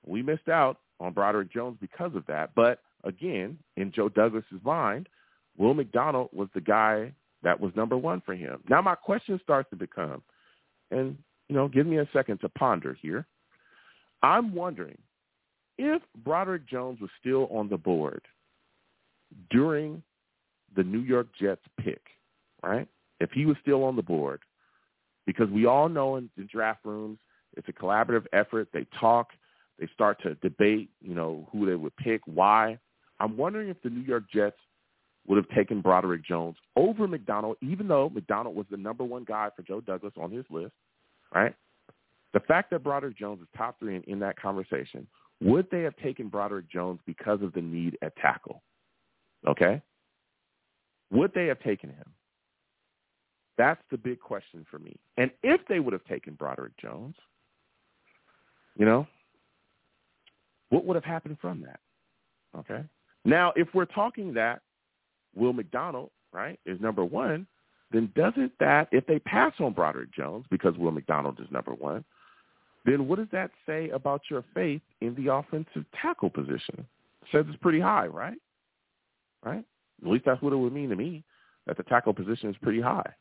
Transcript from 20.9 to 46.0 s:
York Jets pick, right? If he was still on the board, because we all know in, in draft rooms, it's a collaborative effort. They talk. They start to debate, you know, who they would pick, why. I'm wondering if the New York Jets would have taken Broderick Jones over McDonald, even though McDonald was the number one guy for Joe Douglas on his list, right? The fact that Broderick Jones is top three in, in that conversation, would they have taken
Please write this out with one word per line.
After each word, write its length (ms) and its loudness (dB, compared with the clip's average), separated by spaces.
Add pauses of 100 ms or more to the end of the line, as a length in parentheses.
York 260 2 (120)
Jets 220 0 (180)
pick, 220 -6 (640)
right? 240 -2 (320)
If 120 -2
he 140 0
was 160 4
still 220 4
on 120 2
the 60 0
board, 380 -2 (840)
because 240 2
we 160 4
all 240 6
know 260 0
in, 220 -8
in 140 -12
draft 340 -4
rooms, 340 -8 (360)
it's 120 -12
a 60 -10
collaborative 600 0
effort. 400 0
They 120 -4 (140)
talk. 300 4 (500)
They 140 -8
start 300 2
to 120 -4
debate, 540 2 (120)
you 120 -12
know, 380 -6
who 140 0
they 100 2
would 220 -6
pick, 280 0
why. 540 4 (400)
I'm 180 -2
wondering 320 -2
if 120 -10
the 80 -6
New 120 -6
York 300 -2
Jets 260 0 (680)
would 120 4
have 180 2
taken 240 2
Broderick 460 4
Jones 320 -4 (180)
over 320 2
McDonald, 540 -4
even 260 -6
though 260 2
McDonald 420 -4
was 140 -6
the 80 -10
number 280 -8
one 180 -8
guy 320 -4
for 80 -18
Joe 160 -8
Douglas 400 -8
on 120 -8
his 180 -10
list, 240 -10 (600)
right? 220 2 (800)
The 80 2
fact 300 2
that 120 -2
Broderick 340 -4
Jones 240 -8
is 60 -20 (100)
top 220 -6
three 160 -6
in, 80 -8
in 160 -8
that 180 -4
conversation, 720 -6 (340)
would 300 4
they 120 -2
have 140 -4
taken 300 -6